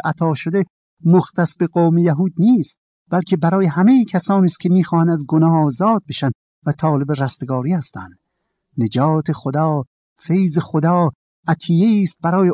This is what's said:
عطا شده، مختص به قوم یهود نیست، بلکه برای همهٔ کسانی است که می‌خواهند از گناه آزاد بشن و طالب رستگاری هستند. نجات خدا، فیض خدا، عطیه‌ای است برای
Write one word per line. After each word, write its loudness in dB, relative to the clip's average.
عطا -2
شده، -2
مختص 2
به -2
قوم 2
یهود 0
نیست، 2
بلکه -2
برای 2
همهٔ 4
کسانی 0
است 0
که -2
می‌خواهند 2
از -2
گناه 2
آزاد 0
بشن -4
و -2
طالب -2
رستگاری -4
هستند. -8
نجات 0
خدا، -4
فیض -2
خدا، 0
عطیه‌ای 0
است -4
برای 0